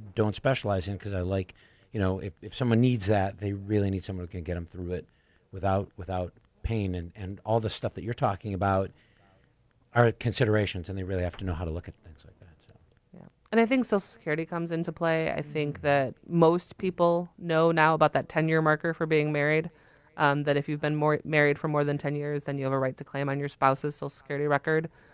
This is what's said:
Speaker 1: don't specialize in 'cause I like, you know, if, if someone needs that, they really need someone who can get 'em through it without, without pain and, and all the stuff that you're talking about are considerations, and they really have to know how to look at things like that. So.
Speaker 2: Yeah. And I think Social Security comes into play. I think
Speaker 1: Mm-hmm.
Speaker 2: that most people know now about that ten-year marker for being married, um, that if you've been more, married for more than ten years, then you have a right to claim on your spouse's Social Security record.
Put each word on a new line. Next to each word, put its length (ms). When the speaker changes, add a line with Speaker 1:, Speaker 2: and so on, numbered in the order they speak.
Speaker 1:
don't 200
specialize 540
in 100
'cause 140
I 80
like, 340
you 80
know, 200
if, 200
if 140
someone 260
needs 260
that, 320
they 140
really 380
need 140
someone 200
who 60
can 120
get 140
'em 80
through 280
it 140
without, 480
without 340
pain 320
and, 200
and 300
all 160
the 80
stuff 240
that 120
you're 100
talking 400
about 360
are 160
considerations, 800
and 80
they 60
really 220
have 120
to 80
know 80
how 140
to 40
look 180
at 140
things 220
like 160
that. 160
So. 60
Speaker 2:
Yeah. 80
And 100
I 60
think 180
Social 160
Security 460
comes 260
into 200
play. 380
I 120
think 340
Speaker 1:
Mm-hmm. 100
Speaker 2:
that 280
most 520
people 580
know 360
now 200
about 220
that 160
ten-year 320
marker 320
for 100
being 260
married, 400
um, 280
that 120
if 120
you've 120
been 160
more, 280
married 340
for 100
more 160
than 140
ten 160
years, 300
then 120
you 80
have 80
a 60
right 180
to 80
claim 240
on 100
your 100
spouse's 460
Social 140
Security 380
record. 420